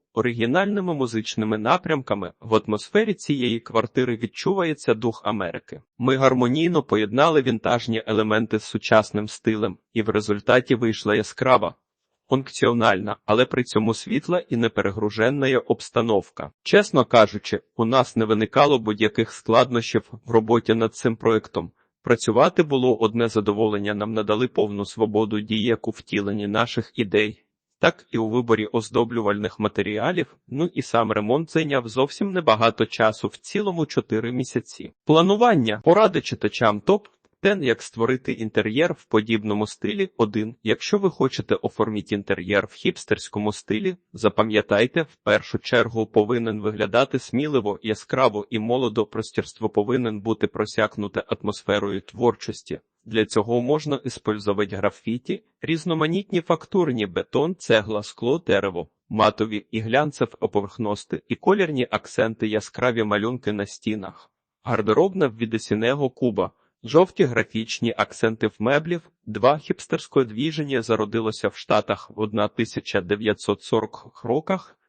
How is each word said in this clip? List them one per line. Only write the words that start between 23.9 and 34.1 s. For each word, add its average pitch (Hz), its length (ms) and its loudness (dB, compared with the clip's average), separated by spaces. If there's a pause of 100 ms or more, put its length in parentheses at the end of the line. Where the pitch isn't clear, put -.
нам 104 200 -4
надали 107 340 0
повну 101 380 -2
свободу 107 540 -2
дій 107 240 -4
як 113 240 -2
у 113 40 -6
втіленні 101 560 -6
наших 110 480 -2
ідей, 107 500 -2 (340)
так - 320 0
і 131 60 -4
у 110 120 -2
виборі 113 360 2
оздоблювальних 110 920 -2
матеріалів, 107 800 -4 (100)
ну 143 180 -4
і - 160 -6
сам 113 300 0
ремонт 113 400 0
зайняв 139 380 -2
зовсім 139 420 -2
небагато 113 540 2
часу, 110 420 0
в - 100 -10
цілому 190 480 -4
чотири 120 460 -4